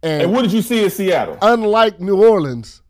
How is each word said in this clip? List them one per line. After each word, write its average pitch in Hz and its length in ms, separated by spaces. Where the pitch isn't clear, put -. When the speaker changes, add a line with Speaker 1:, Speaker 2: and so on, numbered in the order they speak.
Speaker 1:
And 156 220
Speaker 2:
And 175 80
what 247 120
did 190 100
you 220 80
see 226 220
in 190 60
Seattle? 175 520
Speaker 1:
unlike 220 580
New 190 240
Orleans 147 680